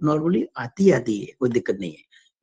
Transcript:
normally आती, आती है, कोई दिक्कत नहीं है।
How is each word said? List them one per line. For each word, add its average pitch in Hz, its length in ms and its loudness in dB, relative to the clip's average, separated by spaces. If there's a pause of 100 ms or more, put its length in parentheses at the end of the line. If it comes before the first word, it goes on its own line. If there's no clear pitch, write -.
normally 160 400 0 (120)
आती, 156 340 2
आती 117 280 0
है, - 220 -10
कोई 127 100 0
दिक्कत 113 300 -2
नहीं 85 120 -8
है। - 180 -20 (320)